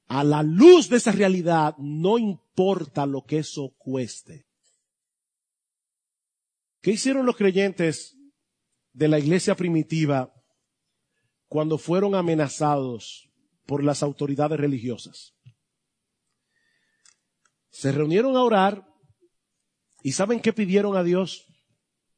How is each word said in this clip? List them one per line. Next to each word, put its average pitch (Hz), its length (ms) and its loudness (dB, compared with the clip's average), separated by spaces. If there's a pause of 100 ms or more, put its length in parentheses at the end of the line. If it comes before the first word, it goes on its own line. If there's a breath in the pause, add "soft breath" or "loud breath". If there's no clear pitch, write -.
a 135 160 -2
la 151 200 2
luz 240 460 8
de 240 80 4
esa 226 140 0
realidad, 175 680 0
no 156 400 -2
importa 185 880 -2
lo 135 180 -6
que 156 160 -4
eso 143 380 -10
cueste. 131 680 -10 (2250)
¿Qué 180 100 -2
hicieron 262 340 -2
los 240 100 0
creyentes 190 840 -2 (760)
de 147 140 0
la 156 120 2
iglesia 175 360 0
primitiva 156 760 -2 (1120)
cuando 156 300 -4
fueron 196 380 -2
amenazados 147 1120 -4 (360)
por 139 180 -4
las 143 200 -2
autoridades 147 560 -4
religiosas? 127 760 -6 (2250)
Se - 220 -4
reunieron 170 440 0
a 254 80 2
orar 202 440 2 (1160)
y 135 80 -6
¿saben 208 280 -2
qué 220 140 0
pidieron 202 440 0
a 180 60 0
Dios? 175 420 -2 (720)